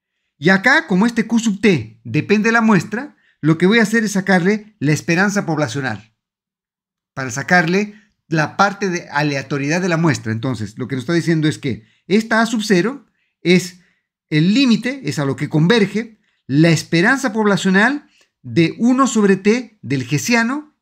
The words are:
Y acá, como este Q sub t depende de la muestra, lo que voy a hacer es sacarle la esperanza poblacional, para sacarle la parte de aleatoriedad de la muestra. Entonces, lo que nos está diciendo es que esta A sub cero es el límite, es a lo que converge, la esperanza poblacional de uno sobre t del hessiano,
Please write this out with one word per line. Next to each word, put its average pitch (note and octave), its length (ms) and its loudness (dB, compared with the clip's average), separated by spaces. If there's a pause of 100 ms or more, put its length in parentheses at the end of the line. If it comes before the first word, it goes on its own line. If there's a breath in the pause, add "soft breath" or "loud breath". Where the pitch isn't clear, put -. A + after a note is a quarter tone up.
(380)
Y C#3+ 120 0
acá, B3+ 360 4
como G3 200 2
este A#3 220 -2
Q A#3 120 0
sub G#3+ 220 -4
t D#3+ 420 0
depende E3+ 460 0
de - 40 0
la A#3 80 2
muestra, A3 540 0 (240 soft breath)
lo D#3 180 2
que F3 100 2
voy A3+ 120 4
a A3+ 40 4
hacer A3 200 0
es G#3 80 -4
sacarle F#3+ 680 0
la C#3+ 120 0
esperanza F#3+ 540 -2
poblacional, C3+ 680 -6 (1000)
para C3 180 -8
sacarle F3+ 640 0 (320 loud breath)
la D#3 300 -4
parte G3 320 0
de E3+ 200 -6
aleatoriedad C#3+ 720 -2
de F#3+ 80 -2
la E3 80 0
muestra. A#2 360 0
Entonces, A2+ 440 -6
lo B2+ 120 -10
que C3+ 60 -6
nos B2+ 80 -8
está E3+ 100 -4
diciendo D#3+ 340 0
es D3+ 100 -2
que A2 280 -8 (200 soft breath)
esta A3 360 0
A A3+ 40 2
sub A3+ 180 -4
cero G#3+ 420 0 (360)
es F3+ 380 0 (500 soft breath)
el D#3+ 240 2
límite, B3+ 520 0
es D3 140 -6
a C#3+ 60 -2
lo C3+ 120 -4
que D3 100 -8
converge, G3 720 0 (280)
la D3+ 220 4
esperanza G#3 600 0
poblacional G#3 760 0 (360 soft breath)
de D3+ 360 0
uno B3+ 280 2
sobre G3+ 300 2
t G#3+ 460 -2
del B2 280 -4
hessiano, A#3 720 -2